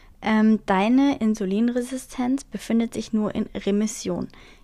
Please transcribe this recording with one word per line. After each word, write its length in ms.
Ähm, 420
deine 540
Insulinresistenz 1300
befindet 500
sich 180
nur 220
in 180
Remission.“ 760